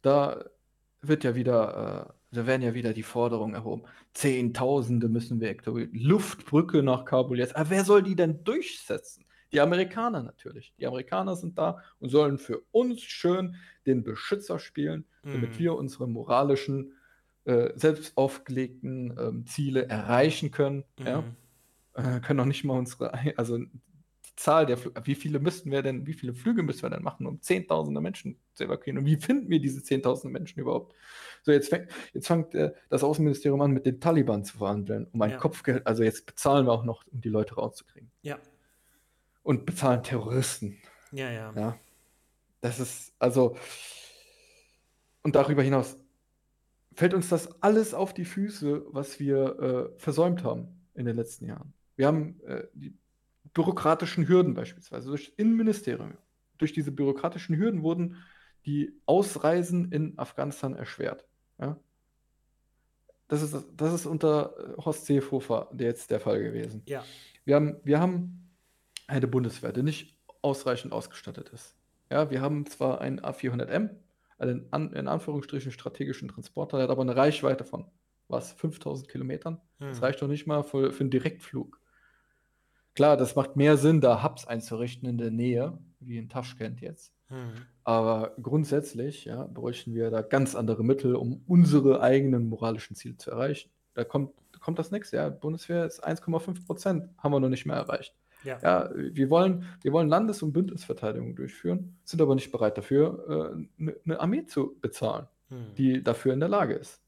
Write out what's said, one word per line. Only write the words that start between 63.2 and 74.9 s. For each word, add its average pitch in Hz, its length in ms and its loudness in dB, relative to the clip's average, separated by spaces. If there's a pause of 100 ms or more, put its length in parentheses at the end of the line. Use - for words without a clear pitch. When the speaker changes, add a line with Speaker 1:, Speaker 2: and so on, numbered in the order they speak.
Speaker 1:
Das 151 120 0
ist, 147 140 -6 (200)
das 160 180 0
ist 170 120 -4
unter, 151 720 0
äh, - 40 -12
Horst - 240 -4
Seehofer 135 640 0
der 120 160 -2
jetzt 120 240 -4
der 110 80 0
Fall 107 240 0
gewesen. 113 420 -8
Speaker 2:
Ja. 135 180 -10 (420)
Speaker 1:
Wir 139 100 4
haben, 147 280 2
wir 147 160 2
haben 180 440 -2 (640)
eine 131 200 0
Bundeswehr, 120 440 -2
die 123 120 -2
nicht - 340 -4 (240)
ausreichend 180 500 -2
ausgestattet - 580 -12
ist. - 260 -20 (360)
Ja, 143 180 2
wir 131 120 -2
haben 147 240 -2
zwar 131 360 -4
einen 131 220 -6
A 135 100 -6
vierhundert 120 360 -4
M, 208 200 -2 (480)
einen 123 340 -4
an-, 147 220 -4